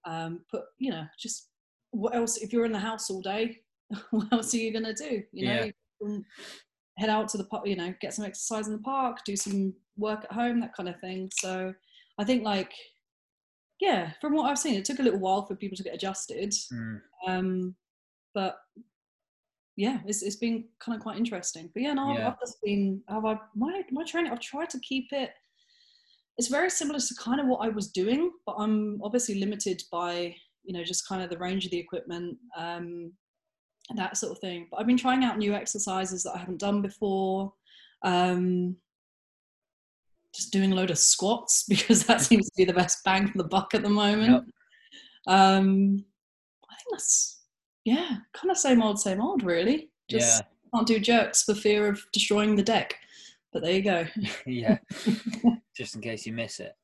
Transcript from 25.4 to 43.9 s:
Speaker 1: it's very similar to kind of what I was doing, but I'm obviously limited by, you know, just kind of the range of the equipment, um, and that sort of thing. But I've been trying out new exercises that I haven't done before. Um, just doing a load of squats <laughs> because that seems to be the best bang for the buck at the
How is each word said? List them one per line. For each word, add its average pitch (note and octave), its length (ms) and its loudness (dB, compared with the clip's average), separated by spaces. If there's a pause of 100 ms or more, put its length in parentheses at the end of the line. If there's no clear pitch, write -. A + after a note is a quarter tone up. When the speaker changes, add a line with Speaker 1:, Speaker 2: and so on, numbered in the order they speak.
Speaker 1:
it's A#3+ 100 -2
very D#4+ 220 0
similar D4 280 -4
to A#3+ 200 -4
kind C4 220 -2
of C#4 60 0
what B3+ 180 2
I A#3 40 0
was G#3 220 -6
doing, C4 400 0 (160)
but G3 120 -8
I'm G#3+ 440 -2
obviously G#3+ 340 -2
limited G3 540 -4
by, F3 440 -4 (300)
you F#3+ 80 -12
know, E3+ 120 -6
just F3 220 -4
kind F#3 160 -4
of F3 80 -8
the E3+ 80 -8
range F#3 260 -4
of F3+ 60 -8
the F3 80 -4
equipment, F3 580 -8 (200)
um, E3+ 560 -10 (800)
and G#3+ 80 -8
that F#3+ 180 -4
sort - 160 -6
of - 60 -14
thing. F3 320 -10
But F#3+ 100 -8
I've G#3+ 60 -2
been B3 100 4
trying B3+ 280 2
out A3 140 0
new G#3 160 0
exercises F#3+ 680 -4
that - 120 -6
I F3+ 40 -8
haven't F3+ 220 -8
done G3+ 220 0
before. G3 680 -2 (500)
Um, F3+ 760 2 (1600)
just - 180 -6
doing G3 200 4
a - 20 4
load F#3 160 2
of D#3+ 80 0
squats - 680 4
<laughs> - 40 -8
because A3 380 6
that A#3+ 140 6
seems G#3+ 260 8
to - 100 -10
be F#3+ 80 8
the F#3 80 4
best F3+ 320 2
bang G3 240 4
for G3 100 -2
the F3+ 60 0
buck F#3+ 300 0
at G#3+ 80 2
the G#3 80 0